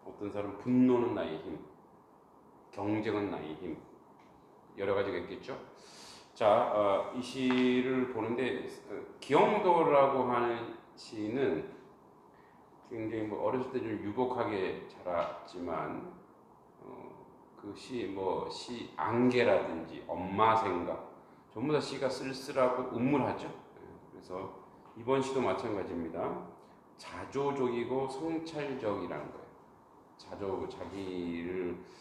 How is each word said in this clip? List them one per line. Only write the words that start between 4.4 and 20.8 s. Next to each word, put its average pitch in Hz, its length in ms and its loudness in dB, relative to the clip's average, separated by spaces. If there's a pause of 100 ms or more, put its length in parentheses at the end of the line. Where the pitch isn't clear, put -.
여러 98 180 0
가지가 98 260 0
있겠죠. - 380 -10 (760)
자, 110 400 6
어, 101 420 4
이 123 60 -4
시를 127 920 2
보는데, 117 560 -2 (220)
어, 98 120 -8 (160)
기영도라고 147 1040 6
하는 117 500 0 (220)
시는 107 760 -2 (1160)
굉장히 110 340 -4
뭐 104 240 0
어렸을 127 240 0
때 123 80 -2
좀 113 80 -4 (140)
유복하게 107 840 -2
자랐지만, 85 1200 -4 (680)
어, - 440 -16 (300)
그 101 180 -12
시, 117 300 -6 (100)
뭐, 92 360 -2
시 - 460 -10
안개라든지 90 1080 2
엄마 95 480 4
생각, 87 520 0 (460)